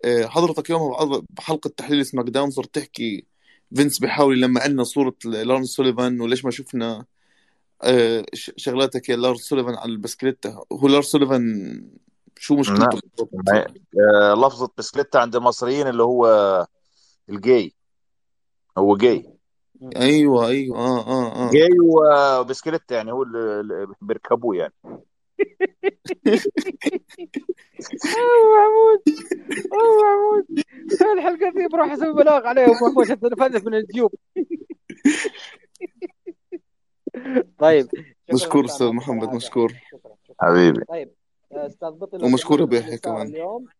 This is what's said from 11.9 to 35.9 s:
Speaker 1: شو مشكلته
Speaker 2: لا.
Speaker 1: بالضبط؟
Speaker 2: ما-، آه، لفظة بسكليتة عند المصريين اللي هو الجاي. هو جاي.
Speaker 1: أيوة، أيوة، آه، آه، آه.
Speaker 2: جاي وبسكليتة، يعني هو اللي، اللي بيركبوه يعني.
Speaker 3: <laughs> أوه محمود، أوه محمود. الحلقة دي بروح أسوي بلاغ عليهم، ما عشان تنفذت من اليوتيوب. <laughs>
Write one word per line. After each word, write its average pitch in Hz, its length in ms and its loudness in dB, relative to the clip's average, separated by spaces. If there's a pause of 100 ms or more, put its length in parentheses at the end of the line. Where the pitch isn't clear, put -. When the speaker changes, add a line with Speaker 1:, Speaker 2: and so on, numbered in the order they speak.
Speaker 1:
شو - 160 0
مشكلته 107 280 2
Speaker 2:
لا. 120 60 4
Speaker 1:
بالضبط؟ - 440 -6
Speaker 2:
ما-، 95 320 2 (560)
آه، 104 120 4
لفظة 123 440 0
بسكليتة 131 420 -2
عند 120 160 0
المصريين 123 520 -2
اللي 117 160 0
هو 107 640 2 (640)
الجاي. 104 440 0 (1040)
هو 101 200 4
جاي. 123 360 0 (600)
Speaker 1:
أيوة، 135 520 2
أيوة، 131 300 -4
آه، 120 300 -4
آه، 123 400 -4
آه. 117 40 -4
Speaker 2:
جاي 156 180 6 (140)
وبسكليتة، 143 1120 2
يعني 110 160 -4
هو 131 120 -4
اللي، 113 360 -6
اللي 101 280 -8 (140)
بيركبوه 110 540 -4
يعني. 85 180 -6 (100)
Speaker 3:
<laughs> - 40 -20 (3250)
أوه 466 400 6
محمود، 427 440 6 (720)
أوه 440 300 4
محمود. 415 420 2 (720)
الحلقة 349 320 -2
دي 359 220 -2
بروح 320 200 0
أسوي 302 220 -4
بلاغ 285 340 4
عليهم، 247 280 6 (200)
ما 254 60 4
عشان 220 180 0
تنفذت 240 460 -2
من 220 80 -6
اليوتيوب. 214 380 -2 (240)
<laughs> - 3250 -8